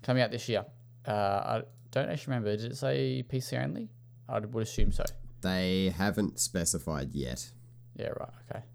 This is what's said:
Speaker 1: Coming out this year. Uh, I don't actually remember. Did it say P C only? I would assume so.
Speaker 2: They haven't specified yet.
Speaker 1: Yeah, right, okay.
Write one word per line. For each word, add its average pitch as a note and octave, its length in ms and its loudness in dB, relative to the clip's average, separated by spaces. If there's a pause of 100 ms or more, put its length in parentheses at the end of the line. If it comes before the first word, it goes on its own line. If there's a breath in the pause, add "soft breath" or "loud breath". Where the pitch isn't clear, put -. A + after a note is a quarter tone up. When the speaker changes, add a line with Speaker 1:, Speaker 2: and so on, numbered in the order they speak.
Speaker 1:
Coming B2+ 200 4
out A2+ 80 2
this A#2+ 180 -6
year. G#2 160 2 (400)
Uh, G#2+ 60 -4
I G#2 520 2 (280)
don't - 180 2
actually C#3+ 220 -4
remember. G#2+ 260 2
Did A#2 160 -6
it - 40 -8
say C3+ 460 0
P C3 160 -2
C B2+ 180 -4
only? D3+ 320 -4 (380)
I A2 120 -2
would A2+ 240 -2
assume - 280 6
so. - 140 2 (360)
Speaker 2:
They F#2 480 2
haven't F#2+ 500 0
specified D2+ 720 -2
yet. B1+ 380 -4 (440)
Speaker 1:
Yeah, - 140 -6
right, - 240 -8 (180)
okay. A2+ 120 -8 (120)